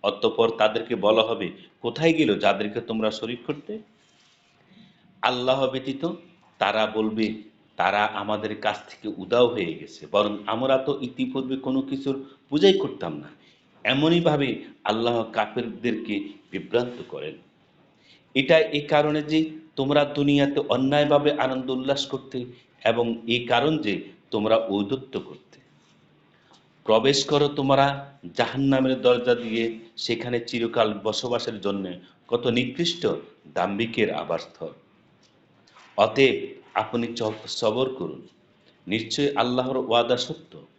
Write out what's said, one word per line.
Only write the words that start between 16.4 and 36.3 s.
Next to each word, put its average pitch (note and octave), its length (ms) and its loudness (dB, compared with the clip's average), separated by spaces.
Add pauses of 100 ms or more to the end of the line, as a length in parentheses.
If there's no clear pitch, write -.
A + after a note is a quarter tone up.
বিভ্রান্ত A2 580 -4
করেন। D2+ 260 -10 (1000)
এটা C3+ 240 6
এ D3 280 0
কারণে D3+ 360 2
যে D#3 280 0 (260)
তোমরা C#3+ 280 4
দুনিয়াতে C#3+ 560 2
অন্যায়ভাবে C#3+ 720 4
আনন্দ C3 380 -2
উল্লাস C3 360 -2
করতে B2+ 380 -8 (400)
এবং A#2 420 2
এই A#2+ 200 0
কারণ C3+ 320 2
যে G2 240 -2 (280)
তোমরা A2 280 2
ঔদ্ধত্য G2+ 640 -2
করতে। - 400 -20 (1200)
প্রবেশ A2 400 4
করো C#3+ 240 4
তোমরা C#3 640 2 (240)
জাহান্নামের C3 680 2
দরজা B2 320 4
দিয়ে, A#2 440 -2 (180)
সেখানে A#2+ 440 -4
চিরকাল A2+ 520 0
বসবাসের A2 680 -4
জন্য G2 320 -4 (360)
কত A#2+ 180 -2
নিকৃষ্ট B2 600 -2 (480)
দাম্ভিকের G2+ 600 -2
আবাসস্থল। D#2+ 540 -8 (1300)
অতএব A2+ 520 4 (260)